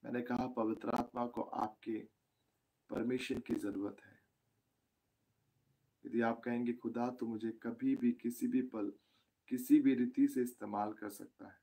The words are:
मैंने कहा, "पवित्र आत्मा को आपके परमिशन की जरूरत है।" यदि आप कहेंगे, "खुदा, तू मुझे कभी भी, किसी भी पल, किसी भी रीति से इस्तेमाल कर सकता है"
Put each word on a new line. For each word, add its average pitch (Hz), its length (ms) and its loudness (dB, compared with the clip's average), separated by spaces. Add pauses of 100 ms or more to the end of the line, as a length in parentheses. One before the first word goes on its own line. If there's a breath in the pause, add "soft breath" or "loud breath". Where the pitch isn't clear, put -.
मैंने 123 180 -4
कहा, 123 260 0
"पवित्र 113 420 -2
आत्मा 120 380 0
को 120 140 -6
आपके - 680 -4 (800)
परमिशन 127 500 -2
की 117 160 -2
जरूरत 101 480 -4
है।" - 200 -20 (1800)
यदि 117 160 0
आप 117 180 2
कहेंगे, 120 340 -2
"खुदा, 120 360 -2
तू 123 180 -4
मुझे 113 240 -4
कभी 123 440 -2
भी, 120 160 4
किसी 120 360 -2
भी 123 140 2
पल, 104 320 -4 (540 soft breath)
किसी 127 320 6
भी 135 160 6
रीति 123 320 4
से 135 140 0
इस्तेमाल 104 520 -2
कर 107 160 -8
सकता 101 380 -14
है" - 160 -20